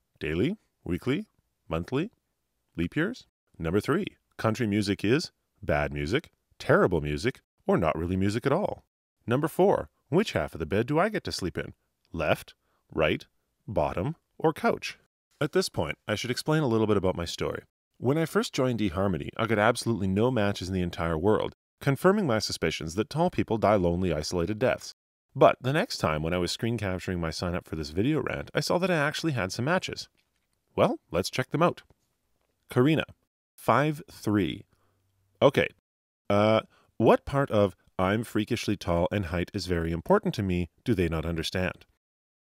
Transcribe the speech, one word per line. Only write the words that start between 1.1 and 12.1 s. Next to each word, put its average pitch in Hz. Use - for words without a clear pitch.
Monthly? 127
Leap 85
years? 190
Number 85
three, 156
country 110
music 101
is 127
bad 73
music, 73
terrible 127
music, 76
or 196
not 80
really 87
music 101
at 135
all. -
Number 143
four, -
which 190
half 76
of 73
the 80
bed 101
do 147
I 202
get 208
to 92
sleep 85
in? -